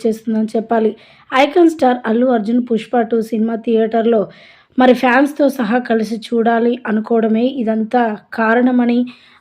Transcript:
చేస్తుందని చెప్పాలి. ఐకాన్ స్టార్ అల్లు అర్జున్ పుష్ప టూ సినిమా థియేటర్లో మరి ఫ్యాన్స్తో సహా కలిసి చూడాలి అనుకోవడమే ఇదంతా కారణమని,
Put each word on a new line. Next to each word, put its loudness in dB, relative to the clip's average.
చేస్తుందని -2
చెప్పాలి. -2
ఐకాన్ 4
స్టార్ 2
అల్లు 0
అర్జున్ 0
పుష్ప -2
టూ 0
సినిమా -2
థియేటర్లో 0
మరి 4
ఫ్యాన్స్తో 2
సహా -2
కలిసి -2
చూడాలి 0
అనుకోవడమే 0
ఇదంతా -2
కారణమని, 0